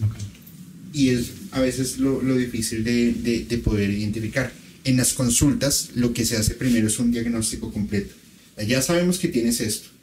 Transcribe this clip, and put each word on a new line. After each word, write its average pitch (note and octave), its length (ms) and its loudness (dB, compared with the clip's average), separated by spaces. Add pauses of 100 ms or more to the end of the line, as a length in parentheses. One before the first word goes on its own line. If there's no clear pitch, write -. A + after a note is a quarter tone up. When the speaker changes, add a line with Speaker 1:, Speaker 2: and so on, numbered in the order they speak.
Speaker 1:
Ok. G#2 140 0 (800)
Speaker 2:
Y C3+ 160 4
es A#2+ 200 0 (200)
a C3 100 -2
veces B2+ 380 -2
lo, C3 240 0
lo C3 140 2
difícil A#2 480 -2
de, A#2+ 280 4
de, A#2 320 0
de A#2 140 -2
poder G2+ 320 0
identificar. G#2+ 600 -2 (340)
En B2+ 120 4
las B2+ 160 2
consultas, C3 840 2
lo A#2+ 200 2
que A#2 100 0
se A#2 140 0
hace - 160 2
primero A#2 320 2
es G#2+ 140 0
un A#2+ 100 2
diagnóstico A#2 640 -2
completo. G2+ 420 -2 (520)
Ya B2+ 140 2
sabemos F3 380 2
que E3 100 0
tienes A#3 320 0
esto. - 280 -4 (140)